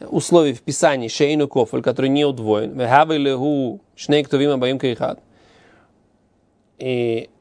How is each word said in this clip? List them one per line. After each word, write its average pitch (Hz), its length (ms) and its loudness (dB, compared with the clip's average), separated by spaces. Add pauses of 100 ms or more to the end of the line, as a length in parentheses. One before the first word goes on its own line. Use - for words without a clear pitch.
условий 156 460 2
в - 80 -16
Писании, 139 440 0
«Шейну 147 400 0
кофуль», 127 360 -2
который 131 280 0
не 143 140 2
удвоен, 113 520 -2
«Вехавы 143 420 2
леху 135 600 -2 (140)
шней 147 300 0
ктувим 143 260 0
абаим 131 300 0
кейхат». 127 400 -4 (1600)
И 120 520 -4 (100)